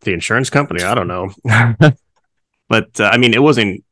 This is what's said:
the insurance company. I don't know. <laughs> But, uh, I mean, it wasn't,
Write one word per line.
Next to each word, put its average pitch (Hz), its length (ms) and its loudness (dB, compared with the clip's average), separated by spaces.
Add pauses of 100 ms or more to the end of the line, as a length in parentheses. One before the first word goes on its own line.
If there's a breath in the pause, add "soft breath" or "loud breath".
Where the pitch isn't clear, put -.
the 98 120 -6
insurance 113 380 -4
company. 90 320 -2
I 98 100 -2
don't 98 140 -4
know. 90 240 -8 (120)
<laughs> 117 480 2 (760)
But, 110 320 -2
uh, 104 120 2
I 120 60 2
mean, 120 160 2
it 120 80 2
wasn't, 113 500 0